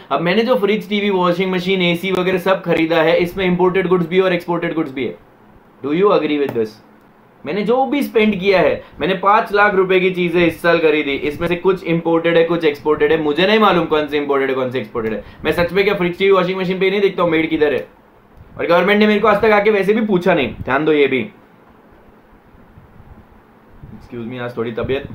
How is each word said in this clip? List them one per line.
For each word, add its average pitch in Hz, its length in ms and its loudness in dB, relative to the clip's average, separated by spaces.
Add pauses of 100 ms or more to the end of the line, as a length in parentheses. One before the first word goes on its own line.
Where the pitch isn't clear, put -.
(120)
अब 143 100 -2
मैंने 185 200 2
जो 254 140 0
fridge, 202 340 -2
टीवी, 208 200 -2
वॉशिंग 180 420 0
मशीन, 185 300 -2
एसी 175 300 -2
वगैरह 185 260 -2
सब 185 260 -2
खरीदा 165 380 0
है, 170 160 2
इसमें 180 280 -2
imported 180 420 0
goods 175 200 2
भी 180 120 2
और 185 140 2
एक्सपोर्टेड 170 400 -4
goods 151 200 -4
भी 131 120 -4
है। 90 120 -8 (680)
Do 147 80 -2
you 190 140 2
agree 151 320 0
with 131 140 -2
this? 113 160 -2 (760)
मैंने 185 180 -4
जो 254 220 0
भी 254 180 -2
spend 214 360 0
किया 185 200 2
है, 135 240 0 (160)
मैंने 160 140 -2
पांच 196 380 0
लाख 202 240 4
रुपए 185 240 2
की 180 120 2
चीजें 175 360 0
इस 160 140 -4
साल 170 180 2
खरीदी, 151 320 2
इसमें 143 360 -4
से 175 80 0
कुछ 185 280 -2
imported 165 540 0
है, 165 60 6
कुछ 165 220 0
exported 147 460 0
है। 160 100 2
मुझे 151 260 0
नहीं 220 120 4
मालूम 185 260 2
कौन 151 220 0
से 147 100 -4
imported 139 320 0
है, 131 60 -2
कौन 127 160 -4
से 127 80 -4
exported 110 340 -6
है। 104 100 -8 (220)
मैं 156 60 0
सच 170 220 -2
में 190 100 0
क्या 202 100 0
fridge, 175 240 -2
टीवी, 196 140 2
washing 185 280 0
machine 185 200 -4
पे 190 100 0
नहीं 202 120 -2
देखता 185 220 0
हूँ 165 80 0
made 160 180 0
किधर 147 240 0
है? 110 140 -6 (720)
और 127 100 -6
government 185 320 2
ने 214 80 4
मेरे 208 120 2
को 226 80 2
आज 208 140 2
तक 220 100 4
आके 208 180 4
वैसे 202 240 2
भी 226 120 0
पूछा 185 280 2
नहीं, 131 280 -2
ध्यान 139 240 -2
दो 156 60 2
ये 143 160 4
भी। 123 220 -2 (2750)
Excuse 120 360 -12
me, 123 60 -12
आज 120 180 -10
थोड़ी 120 140 -4
तबीयत, 120 320 -4 (120)